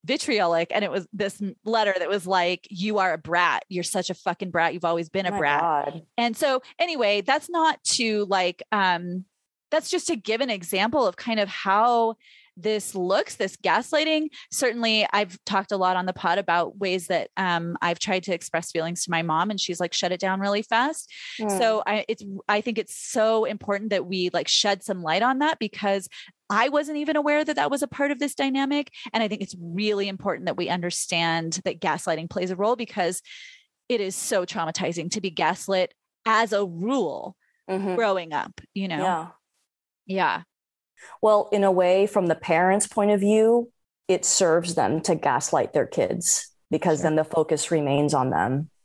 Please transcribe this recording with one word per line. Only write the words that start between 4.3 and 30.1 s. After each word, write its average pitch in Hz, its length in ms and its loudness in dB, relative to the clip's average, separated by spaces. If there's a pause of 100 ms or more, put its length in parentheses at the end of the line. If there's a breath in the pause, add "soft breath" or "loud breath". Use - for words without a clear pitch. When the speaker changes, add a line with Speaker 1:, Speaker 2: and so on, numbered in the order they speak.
Speaker 1:
brat. 165 240 2
You've 175 100 -6
always 170 240 0
been 190 180 -4
a 175 40 0
Speaker 2:
Oh - 20 -6
my 202 60 -4
Speaker 1:
brat." 143 220 2
Speaker 2:
God. 160 420 -2 (140)
Speaker 1:
And 233 200 0
so 262 260 0 (160 loud breath)
anyway, 240 420 2
that's 277 300 0
not 320 340 0
to, 214 420 0
like, 185 360 0 (100)
um, 180 520 0 (460)
that's 311 200 0
just 349 160 -2
to 339 100 0
give 220 240 -4
an 262 100 -2
example 208 560 0
of 180 100 -2
kind 226 240 -2
of 202 80 0
how 226 680 2 (460 soft breath)
this 208 360 -2
looks, 190 400 0
this 190 200 -4
gaslighting. 302 720 0 (220 loud breath)
Certainly, 226 640 0
I've 196 320 -2
talked 202 260 -2
a 208 60 0
lot 185 200 2
on 185 100 -2
the 185 60 -2
pod 180 260 0
about 175 400 0
ways 185 280 -2
that, 165 300 -2
um, 170 440 0
I've 175 200 0
tried 190 240 -2
to 185 100 -2
express - 380 -4
feelings 170 320 -4
to 175 80 -4
my 165 100 2
mom 165 280 0
and 196 100 -4
she's, 170 180 -4
like, 175 140 -2
shut 180 180 0
it 180 80 -2
down 190 220 -2
really 202 220 0
fast. 254 460 0 (320 loud breath)
Speaker 2:
Mm. 208 160 0
Speaker 1:
So 220 300 2
I, 208 220 -2
it's, 214 160 -6 (240)
I 208 120 2
think 220 180 -4
it's - 180 -8
so 220 480 2
important 202 460 -4
that 190 160 0
we, 180 260 -2
like, 165 160 -2
shed 196 340 2
some 185 200 -6
light 170 200 2
on 262 160 2
that 294 220 0
because 196 480 -2 (420 loud breath)
I 226 200 4
wasn't 294 280 -2
even 302 160 -2
aware 294 300 2
that 302 120 -2
that 285 140 0
was 277 140 -2
a - 20 -4
part 277 240 -2
of 262 80 -4
this 285 160 -4
dynamic. 277 560 -2 (220 loud breath)
And 226 100 0
I 214 60 -2
think 202 140 -6
it's 190 180 -10
really 202 480 -2
important 180 380 -6